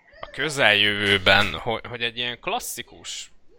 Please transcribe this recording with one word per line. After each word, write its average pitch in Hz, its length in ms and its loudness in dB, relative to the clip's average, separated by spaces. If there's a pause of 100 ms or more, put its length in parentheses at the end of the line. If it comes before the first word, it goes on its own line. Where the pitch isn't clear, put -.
(220)
a - 100 -14
közeljövőben, 104 1200 4
hogy, 110 360 -6
hogy 117 120 -10
egy 117 160 -6
ilyen 120 220 -6
klasszikus - 920 -10 (280)